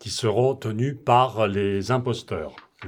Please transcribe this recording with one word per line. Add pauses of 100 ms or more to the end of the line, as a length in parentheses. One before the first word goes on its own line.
qui
seront
tenues
par
les
imposteurs, (320)